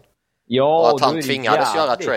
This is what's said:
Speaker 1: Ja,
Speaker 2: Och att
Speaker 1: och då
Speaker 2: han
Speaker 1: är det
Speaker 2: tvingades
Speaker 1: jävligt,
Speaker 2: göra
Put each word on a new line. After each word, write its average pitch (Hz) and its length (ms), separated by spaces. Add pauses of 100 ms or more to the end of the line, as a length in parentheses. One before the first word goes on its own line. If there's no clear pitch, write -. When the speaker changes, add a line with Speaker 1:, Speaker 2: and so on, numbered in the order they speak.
(440)
Speaker 1:
Ja, 143 360
Speaker 2:
Och 127 80
att 117 60
Speaker 1:
och 131 60
då 143 60
Speaker 2:
han 131 80
Speaker 1:
är 160 80
det - 60
Speaker 2:
tvingades 117 460
Speaker 1:
jävligt, - 20 (300)
Speaker 2:
göra 127 100